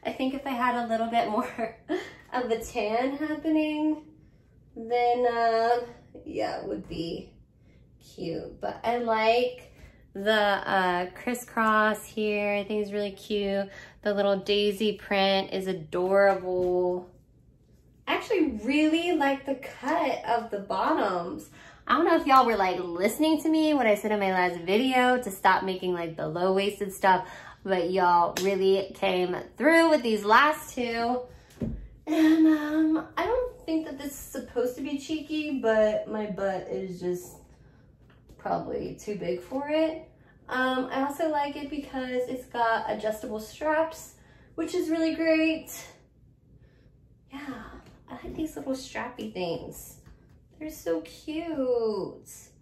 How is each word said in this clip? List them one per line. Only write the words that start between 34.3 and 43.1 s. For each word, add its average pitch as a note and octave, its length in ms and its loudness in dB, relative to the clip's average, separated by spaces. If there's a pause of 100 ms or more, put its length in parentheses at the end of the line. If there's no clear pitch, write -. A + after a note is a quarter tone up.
to - 60 -12
be C#4 160 -6
cheeky, D4+ 600 -4
but G#3+ 480 2
my G#3+ 200 -4
butt F#3+ 420 -4
is F#3+ 300 -6
just F3+ 340 -6 (1080)
probably E3 600 -4
too G#3 160 -8
big F3 260 -6
for C#4 280 -6
it. D#4+ 400 0 (380)
Um, C4 440 -2
I C4+ 120 0
also D4 260 -2
like C#4+ 260 -2
it C#4+ 140 -10
because B3+ 580 -4
it's B3+ 180 -8
got A3+ 440 0
adjustable G#3+ 500 -4